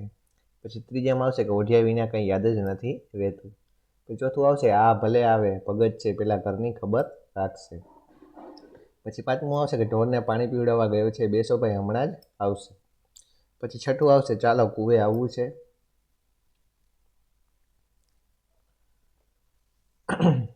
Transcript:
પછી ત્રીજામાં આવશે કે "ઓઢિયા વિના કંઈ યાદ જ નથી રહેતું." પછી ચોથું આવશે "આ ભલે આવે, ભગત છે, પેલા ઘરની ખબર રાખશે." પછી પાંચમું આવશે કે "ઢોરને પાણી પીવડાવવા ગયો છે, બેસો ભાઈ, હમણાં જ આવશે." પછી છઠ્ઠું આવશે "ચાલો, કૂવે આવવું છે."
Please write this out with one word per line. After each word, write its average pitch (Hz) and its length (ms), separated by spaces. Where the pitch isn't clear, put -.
પછી 110 140
ત્રીજામાં 127 480
આવશે 127 160
કે 98 60
"ઓઢિયા 104 320
વિના 113 260
કંઈ 110 200
યાદ 98 200
જ 113 120
નથી 98 360
રહેતું." 98 360
પછી 113 80
ચોથું 135 300
આવશે 131 240
"આ 110 220
ભલે 110 300
આવે, 110 360
ભગત 107 400
છે, 104 140
પેલા 104 240
ઘરની 104 360
ખબર 104 320
રાખશે." 95 400
પછી 110 220
પાંચમું 143 360
આવશે 139 200
કે 113 80
"ઢોરને 117 340
પાણી 117 280
પીવડાવવા 117 400
ગયો 107 220
છે, 110 180
બેસો 113 300
ભાઈ, 110 200
હમણાં 107 300
જ 196 60
આવશે." 101 320
પછી 120 160
છઠ્ઠું 143 320
આવશે 135 240
"ચાલો, 117 320
કૂવે 110 320
આવવું 113 300
છે." 123 160